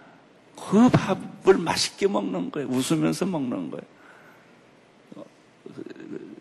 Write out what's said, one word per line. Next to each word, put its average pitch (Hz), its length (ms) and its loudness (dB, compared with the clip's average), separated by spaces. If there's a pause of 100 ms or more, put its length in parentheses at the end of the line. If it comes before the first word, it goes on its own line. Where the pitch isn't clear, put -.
(560)
그 233 320 6
밥을 - 720 2
맛있게 - 500 -2
먹는 190 420 -2
거예요. 139 180 -6
웃으면서 156 580 0
먹는 123 440 -4
거예요. - 140 -10 (1900)
그, - 680 -14